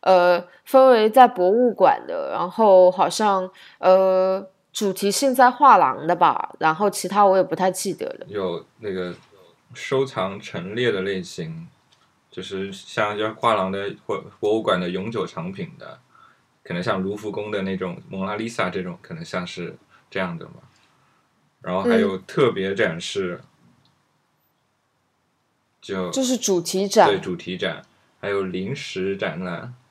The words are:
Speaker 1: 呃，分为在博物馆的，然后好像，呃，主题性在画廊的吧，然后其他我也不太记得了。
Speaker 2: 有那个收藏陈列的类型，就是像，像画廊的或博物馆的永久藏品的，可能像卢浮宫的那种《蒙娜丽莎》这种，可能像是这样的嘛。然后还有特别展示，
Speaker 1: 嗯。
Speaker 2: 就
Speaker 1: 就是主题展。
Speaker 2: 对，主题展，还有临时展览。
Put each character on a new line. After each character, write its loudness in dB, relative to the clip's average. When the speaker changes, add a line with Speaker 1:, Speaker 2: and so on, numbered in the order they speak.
Speaker 1:
呃， 4
分 6
为 6
在 8
博 2
物 4
馆 2
的， -6
然 -4
后 8
好 0
像， 0
呃， 4
主 -4
题 -2
性 0
在 6
画 8
廊 2
的 2
吧， 0
然 2
后 0
其 -4
他 4
我 6
也 4
不 -2
太 0
记 -6
得 -8
了。 -12
Speaker 2:
有 -6
那 -8
个 -6
收 -2
藏 -6
陈 -10
列 0
的 -2
类 -4
型， -12
就 -14
是 -10
像， -6
像 -6
画 0
廊 -2
的 -8
或 -6
博 0
物 0
馆 0
的 -4
永 -6
久 -6
藏 -10
品 -12
的， -18
可 -10
能 -6
像 -2
卢 -6
浮 -10
宫 -8
的 -4
那 -4
种 -8
《蒙 -8
娜 -6
丽 -6
莎》 -4
这 -8
种， -12
可 -16
能 -14
像 -8
是 -12
这 -6
样 -6
的 -14
嘛。 -20
然 -8
后 -2
还 2
有 0
特 0
别 -4
展 -2
示， -6
Speaker 1:
嗯。 -20
Speaker 2:
就 -6
Speaker 1:
就 -4
是 -2
主 -2
题 -4
展。 4
Speaker 2:
对， 0
主 -8
题 -10
展， -6
还 -6
有 -2
临 -6
时 -6
展 -6
览。 -10